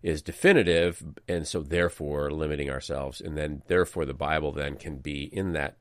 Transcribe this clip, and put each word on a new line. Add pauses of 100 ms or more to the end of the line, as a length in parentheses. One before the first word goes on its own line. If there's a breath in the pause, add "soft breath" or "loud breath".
is
definitive, (240)
and
so
therefore
limiting
ourselves,
and
then
therefore
the
Bible
then
can
be
in
that